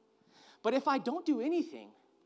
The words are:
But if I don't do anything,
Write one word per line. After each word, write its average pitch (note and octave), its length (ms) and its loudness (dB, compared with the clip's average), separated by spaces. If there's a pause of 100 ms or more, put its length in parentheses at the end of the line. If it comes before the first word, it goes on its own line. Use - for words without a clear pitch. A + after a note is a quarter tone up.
(640)
But A#3 100 2
if C4+ 140 0
I C4+ 100 4
don't C#4 280 -4
do C#4+ 140 2
anything, C4 520 -2 (340)